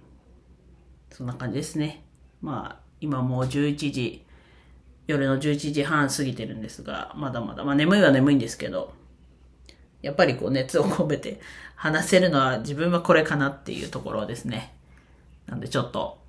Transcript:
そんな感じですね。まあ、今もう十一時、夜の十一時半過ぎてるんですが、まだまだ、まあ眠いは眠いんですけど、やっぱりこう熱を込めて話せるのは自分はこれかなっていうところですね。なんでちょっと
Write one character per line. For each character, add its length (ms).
そ 140
ん 20
な 80
感 160
じ 60
で 80
す 120
ね。 280
ま 380
あ、 20
今 220
も 180
う 80
十 180
一 260
時、 320
夜 200
の 120
十 140
一 200
時 100
半 260
過 140
ぎ 120
て 120
る 80
ん 80
で 60
す 140
が、 340
ま 140
だ 100
ま 140
だ、 100
ま 80
あ 20
眠 220
い 60
は 100
眠 200
い 40
ん 20
で 100
す 80
け 120
ど、 260
や 100
っ 20
ぱ 120
り 100
こ 100
う 40
熱 280
を 60
込 220
め 100
て 240
話 340
せ 120
る 100
の 80
は 200
自 160
分 160
は 120
こ 120
れ 80
か 140
な 120
っ 140
て 100
い 120
う 40
と 120
こ 120
ろ 140
で 100
す 80
ね。 300
な 100
ん 40
で 80
ち 80
ょ 60
っ 80
と 380